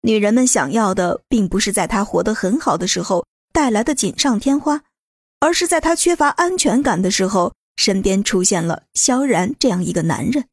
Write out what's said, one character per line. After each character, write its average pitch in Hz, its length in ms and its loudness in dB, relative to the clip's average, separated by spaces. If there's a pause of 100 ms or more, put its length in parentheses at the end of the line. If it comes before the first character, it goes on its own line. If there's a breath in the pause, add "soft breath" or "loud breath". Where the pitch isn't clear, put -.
女 220 120 2
人 208 180 2
们 254 140 4
想 139 240 0
要 208 220 0
的 180 340 -2
并 208 220 0
不 190 100 -2
是 208 140 -2
在 185 140 0
她 202 180 0
活 - 180 -2
得 214 100 0
很 208 240 -2
好 190 200 0
的 175 100 -4
时 - 140 -2
候 180 240 -2 (260)
带 294 180 2
来 214 140 0
的 302 100 0
锦 214 240 -4
上 240 220 0
添 277 180 0
花， 294 260 -2 (560)
而 311 140 2
是 339 140 -2
在 330 140 2
她 330 140 2
缺 349 200 2
乏 294 140 2
安 349 280 0
全 247 240 2
感 208 200 0
的 185 100 0
时 190 160 0
候， 185 260 0 (220)
身 190 260 0
边 196 220 0
出 185 180 0
现 180 240 0
了 170 180 -4 (100)
萧 262 320 0
然 208 340 0
这 277 80 2
样 180 160 0
一 - 80 -4
个 165 120 -2
男 156 220 -2
人。 269 280 -2